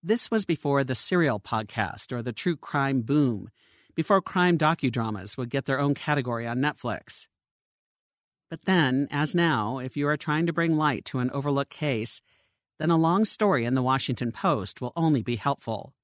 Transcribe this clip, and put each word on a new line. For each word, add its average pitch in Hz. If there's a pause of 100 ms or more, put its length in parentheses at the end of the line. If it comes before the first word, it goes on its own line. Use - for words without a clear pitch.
This 220
was 220
before 139
the 127
serial 143
podcast -
or 123
the 113
true 170
crime 135
boom, 120 (460)
before 185
crime 180
docudramas 113
would 123
get 135
their 135
own 143
category 123
on 120
Netflix. - (1200)
But -
then, 143
as 147
now, 135
if 127
you 143
are 147
trying 156
to 165
bring 165
light 151
to 127
an 123
overlooked 139
case, 123 (580)
then 160
a 165
long 170
story 180
in 120
the 131
Washington 127
Post 120
will 120
only 156
be 120
helpful. -